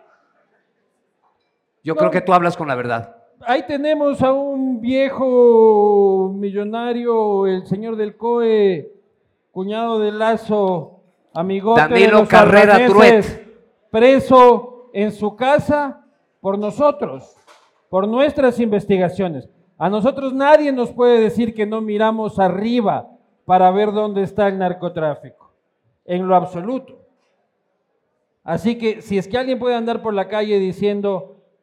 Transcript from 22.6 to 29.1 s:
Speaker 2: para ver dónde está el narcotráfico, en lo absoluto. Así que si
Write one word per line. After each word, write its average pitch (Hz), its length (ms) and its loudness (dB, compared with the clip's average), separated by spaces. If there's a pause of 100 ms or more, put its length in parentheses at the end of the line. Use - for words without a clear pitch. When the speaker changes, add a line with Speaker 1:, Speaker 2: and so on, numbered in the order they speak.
Speaker 2:
para 185 260 4
ver 208 200 0
dónde 208 320 -4
está 202 240 -2
el 190 100 -2
narcotráfico, 170 920 -8 (540)
en 180 240 -4
lo 185 60 4
absoluto. 180 600 -4 (1500)
Así 196 340 -4
que 220 240 -6
si 196 160 -6